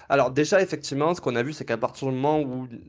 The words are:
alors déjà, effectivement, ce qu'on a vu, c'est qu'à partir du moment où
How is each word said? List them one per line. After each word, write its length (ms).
alors 200
déjà, 320
effectivement, 540
ce 60
qu'on 140
a 60
vu, 120
c'est 120
qu'à 120
partir 320
du 40
moment 260
où 280